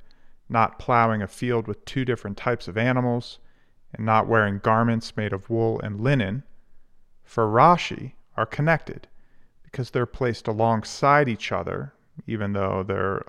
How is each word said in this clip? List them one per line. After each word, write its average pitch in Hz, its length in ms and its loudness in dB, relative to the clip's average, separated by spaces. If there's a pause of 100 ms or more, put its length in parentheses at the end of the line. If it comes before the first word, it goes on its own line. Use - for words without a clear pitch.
(500)
not 113 300 2
plowing 113 420 2
a 95 60 -4
field 120 380 -2
with 104 200 -10
two 131 180 -4
different 113 320 -4
types - 320 -4
of 90 100 -6
animals, 123 640 0 (540)
and 110 120 -8
not 110 220 4
wearing 104 320 2
garments 113 560 2
made 104 160 -2
of 98 180 -8
wool 113 300 0
and 104 220 -6
linen, 120 420 0 (800)
for 113 240 0
Rashi, 131 640 4 (220)
are 110 100 0
connected, - 640 -2 (560)
because - 280 -10
they're 123 140 0
placed - 420 -4
alongside 113 840 2
each - 240 -6
other, 92 400 -6 (340)
even 104 240 -4
though 98 320 -2
they're 98 460 -2